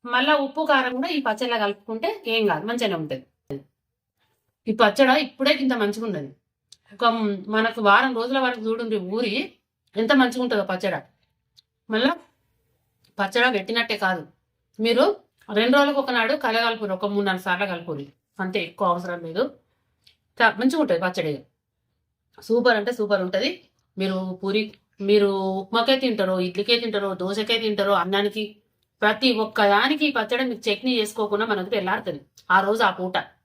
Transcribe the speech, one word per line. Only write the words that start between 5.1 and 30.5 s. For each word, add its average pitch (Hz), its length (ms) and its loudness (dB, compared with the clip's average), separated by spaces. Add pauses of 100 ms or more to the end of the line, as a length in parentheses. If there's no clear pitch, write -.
ఇప్పుడే 277 260 0 (120)
ఇంత 254 180 2
మంచిగా 208 260 -2
ఉన్నది. 147 220 -6 (640)
ఒక 233 120 -4 (500)
మనకు 226 320 0
వారం 240 320 4
రోజుల 254 260 -2
వరకు 247 220 -4
చూడండి 226 300 -4 (180)
ఊరి 214 180 -2 (640)
ఎంత 226 160 0 (100)
మంచిగా 247 240 0
ఉంటుందో 214 260 0
పచ్చడ. 185 240 -2 (920)
మళ్ళా 240 220 2 (1040)
పచ్చడ 202 280 0 (100)
పెట్టినట్టే 226 400 -2 (100)
కాదు, 180 180 -2 (560)
మీరు 233 240 2 (460)
రెండు 226 280 2
రోజులకు 285 260 4
ఒకనాడు 247 300 0 (120)
కలగలుపురు, 226 520 -2
ఒక 202 160 -4
మూడు 202 140 0
నాలుగు 185 200 -4
సార్లు 185 240 -2
కలుపురి 165 340 -8 (340)
అంతే, 185 280 -4
ఎక్కువ 190 260 -4
అవసరం 175 340 -6
లేదు. 180 160 -2 (920)
చా-, 220 220 4
మంచిగా 262 240 2
ఉంటది 175 220 0
పచ్చడి, 170 280 -2 (1040)
సూపర్ 233 420 2
అంటే 202 180 -2
సూపర్ 202 280 0
ఉంటది. 196 240 -2 (480)
మీరు 190 200 -2 (240)
పూరి, 202 220 0 (460)
మీరు 202 200 6 (300)
ఉప్మాకే 233 440 2
తింటారో, 196 320 0 (120)
ఇడ్లీకే 202 360 0
తింటారో, 202 280 -4 (100)
దోశకే 214 440 -2
తింటారో, 202 280 2 (100)
అన్నానికి, 202 400 -2 (580)
ప్రతి 220 280 4 (140)
ఒక్కదానికి 220 640 2
ఈ 285 100 0
పచ్చడి 240 320 0
మీకు 220 180 -8